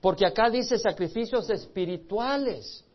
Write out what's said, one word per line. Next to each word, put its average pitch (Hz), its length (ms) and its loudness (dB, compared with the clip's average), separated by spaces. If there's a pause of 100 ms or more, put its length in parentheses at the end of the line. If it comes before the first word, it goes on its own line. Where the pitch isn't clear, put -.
Porque 185 260 4
acá 220 240 4
dice 247 280 0
sacrificios 220 720 -2
espirituales. 196 1300 -4 (100)